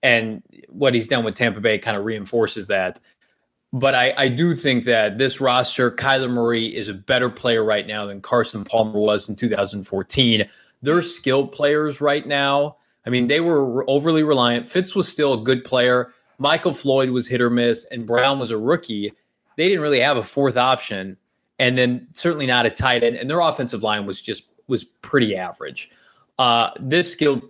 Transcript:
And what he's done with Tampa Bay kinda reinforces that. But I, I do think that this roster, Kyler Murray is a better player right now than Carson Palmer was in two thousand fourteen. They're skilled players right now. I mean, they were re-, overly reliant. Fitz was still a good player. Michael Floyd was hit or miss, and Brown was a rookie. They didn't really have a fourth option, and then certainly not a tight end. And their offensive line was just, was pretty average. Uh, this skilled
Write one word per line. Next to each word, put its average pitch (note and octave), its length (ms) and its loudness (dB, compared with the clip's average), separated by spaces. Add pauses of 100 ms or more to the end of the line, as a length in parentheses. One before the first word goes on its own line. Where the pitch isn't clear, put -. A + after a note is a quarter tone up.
And A2+ 400 0 (240)
what A#2+ 260 0
he's A2+ 140 0
done A#2+ 160 0
with G#2+ 100 -2
Tampa A2 260 -2
Bay G#2+ 160 2
kinda G2+ 240 -4
reinforces G#2+ 680 -4
that. F#2 320 -2 (720)
But C3 240 2
I, B2+ 200 2
I C#3 120 2
do D#3+ 260 0
think B2+ 300 0
that A2 340 2
this C3 220 0
roster, B2+ 500 0
Kyler C3 400 0
Murray A#2 360 0
is G#2+ 200 -8
a G#2 80 -10
better B2 340 0
player A#2 360 0
right G#2+ 240 0
now G#2+ 180 -6
than G2 140 -12
Carson A2 420 -2
Palmer A2 380 0
was G#2 280 2
in G#2+ 60 -8
two A#2+ 140 -2
thousand G2+ 340 -2
fourteen. G#2 680 0 (340)
They're D#3 200 2
skilled C3+ 480 -2
players D3 500 0
right D3 240 0
now. C#3+ 520 0 (280)
I A#2+ 60 -6
mean, B2 160 2
they C#3+ 140 2
were E3 240 2
re-, B2+ 240 -2
overly D#3 340 2
reliant. A#2+ 460 2
Fitz F#3 260 -2
was F#3+ 140 0
still C#3+ 260 0
a A2 80 -4
good B2 220 0
player. B2 500 0 (240)
Michael D#3 320 0
Floyd C3+ 400 0
was B2 160 -2
hit B2 140 -2
or A#2+ 100 4
miss, A#2+ 360 2
and A#2 200 -12
Brown B2+ 320 2
was A#2 140 -6
a A2 60 -2
rookie. G#2+ 540 -4 (440)
They D#3+ 120 0
didn't F#3 140 0
really D3 180 2
have C#3 160 2
a A#2 60 -2
fourth C3 340 0
option, A2+ 600 -2 (420)
and B2+ 180 2
then B2 360 0
certainly D3+ 340 -2
not B2 200 2
a A2 40 2
tight B2 320 0
end. A#2 140 0
And B2+ 120 -8
their D#3+ 120 0
offensive C3+ 420 -2
line G#2 240 -2
was G2 160 -10
just, - 220 -10 (240)
was B2 160 -4
pretty A#2 520 -2
average. F2+ 540 -12 (480)
Uh, A#2 400 2
this E3+ 320 -2
skilled C#3 400 0